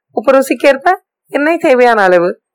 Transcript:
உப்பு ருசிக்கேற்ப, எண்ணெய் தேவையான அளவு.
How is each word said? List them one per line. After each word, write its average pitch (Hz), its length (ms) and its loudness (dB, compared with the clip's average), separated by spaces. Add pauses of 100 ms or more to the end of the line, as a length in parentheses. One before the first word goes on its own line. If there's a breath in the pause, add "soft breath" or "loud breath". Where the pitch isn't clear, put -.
(160)
உப்பு 269 160 0
ருசிக்கேற்ப, 269 640 0 (380)
எண்ணெய் 311 320 -2
தேவையான 247 380 2
அளவு. 180 280 0 (240)